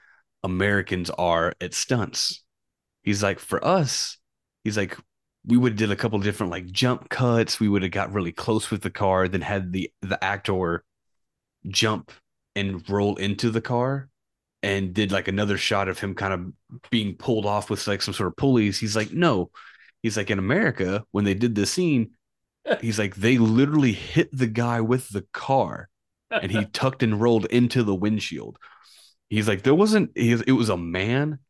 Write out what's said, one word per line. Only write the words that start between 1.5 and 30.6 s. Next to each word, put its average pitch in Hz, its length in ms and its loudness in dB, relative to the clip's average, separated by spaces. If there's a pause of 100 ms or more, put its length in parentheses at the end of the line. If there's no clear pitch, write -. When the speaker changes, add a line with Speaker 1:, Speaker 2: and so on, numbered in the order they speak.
Speaker 1:
at 87 140 -8
stunts. - 680 -4 (600)
He's 104 200 0
like, 98 160 -2
"For - 260 -6
us," 160 520 0 (460)
he's 104 140 -2
like, 98 200 -4 (480)
"we 117 120 6
would 123 160 4
have 104 60 -4
did 107 120 2
a 98 60 0
couple 107 220 0
different, 98 320 -2
like, 90 160 -8
jump 123 420 0
cuts. 117 500 0
We 107 100 2
would 98 140 4
have 90 80 -2
got 95 220 -4
really 90 200 -2
close - 380 -2
with 101 120 -2
the 92 80 -4
car, 95 380 2
then 92 120 -2
had 95 320 -4
the, 95 180 -6 (100)
the 98 220 -4
actor 92 640 -2 (840)
jump 107 420 -2 (440)
and 98 340 -4
roll 101 280 0
into 101 340 -2
the 110 100 -2
car 131 480 -2 (540)
and 98 300 -2
did, 101 180 0
like, 95 160 0
another 101 300 0
shot 98 300 0
of 92 120 -6
him 98 160 -6
kind 98 180 -2
of 92 560 -10
being 107 260 -2
pulled 107 300 -2
off 101 240 -2
with, 101 180 -4
like, 101 140 -2
some 101 120 -4
sort 98 140 -2
of 87 100 -6
pulleys." 113 420 2
He's 107 160 -4
like, 110 180 -2
"No." 131 380 2 (520)
He's 110 140 -2
like, 101 140 -2
"In 98 80 2
America, 107 720 0
when 101 140 0
they 98 100 2
did 113 200 0
this 101 160 0
scene," 151 400 0 (540)
Speaker 2:
<laughs> - 160 0
Speaker 1:
he's 110 180 -2
like, 101 160 -2
"they 113 220 4
literally 127 560 4
hit - 440 0
the 127 100 2
guy 117 340 0
with 123 280 0
the 101 140 -6 (100)
car 117 560 -2 (520)
and 92 100 -4
he 107 140 0
Speaker 2:
<laughs> - 80 -12
Speaker 1:
tucked 131 300 0
and 107 180 2
rolled 113 260 4
into 123 360 2
the 101 120 0
windshield." 87 640 -4 (720)
He's 107 180 0
like, 98 160 0
"There 135 120 6
wasn't," 214 420 4
he, 117 160 4
"it 120 200 2
was 117 160 4